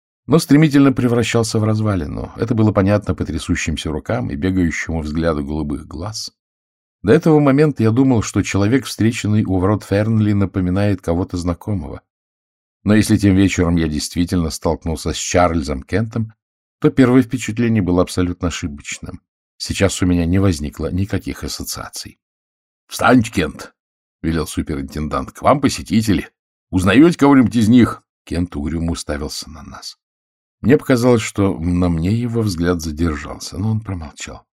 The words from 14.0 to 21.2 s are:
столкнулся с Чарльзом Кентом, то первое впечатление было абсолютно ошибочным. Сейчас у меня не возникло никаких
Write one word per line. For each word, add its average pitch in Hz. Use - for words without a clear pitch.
столкнулся 80
с -
Чарльзом 82
Кентом, 110
то 151
первое 131
впечатление 113
было 90
абсолютно 90
ошибочным. -
Сейчас -
у 95
меня 87
не 90
возникло 76
никаких 92